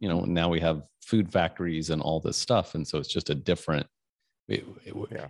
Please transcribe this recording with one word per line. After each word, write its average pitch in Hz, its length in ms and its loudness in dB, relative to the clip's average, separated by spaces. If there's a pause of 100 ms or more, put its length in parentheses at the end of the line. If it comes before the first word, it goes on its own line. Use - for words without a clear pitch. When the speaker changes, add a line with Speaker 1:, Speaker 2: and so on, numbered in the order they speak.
Speaker 1:
you 104 60 -2
know, 85 140 2
now 85 260 2
we 82 140 2
have 80 200 2 (220)
food 104 300 2
factories 82 560 0
and 78 120 0
all 78 200 0
this - 160 -2
stuff. - 380 0
And 78 120 -4
so - 100 -2
it's 71 140 -4
just - 180 -2
a 76 60 2
different, 76 500 0 (600)
it, - 180 -2 (200)
it, - 80 -12 (180)
Speaker 2:
Yeah. - 180 -10